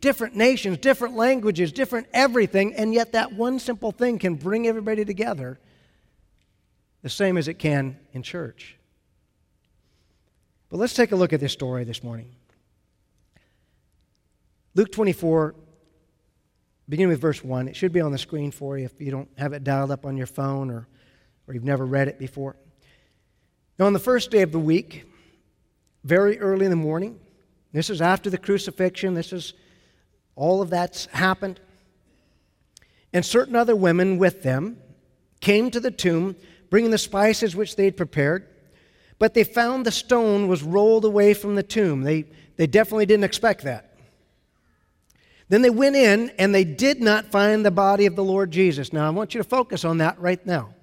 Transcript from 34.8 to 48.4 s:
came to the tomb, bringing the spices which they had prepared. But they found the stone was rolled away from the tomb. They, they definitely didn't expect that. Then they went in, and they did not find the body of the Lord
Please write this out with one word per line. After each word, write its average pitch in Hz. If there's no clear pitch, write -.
came 214
to 233
the 240
tomb, 180
bringing 226
the 214
spices 208
which 202
they 196
had 190
prepared. 156
But 214
they 220
found 240
the 220
stone 214
was 170
rolled 208
away 208
from 202
the 202
tomb. 185
They, 151
they 165
definitely 214
didn't 208
expect 196
that. 123
Then 208
they 247
went 277
in, 233
and 196
they 196
did 247
not 214
find 208
the 208
body 202
of 190
the 196
Lord 190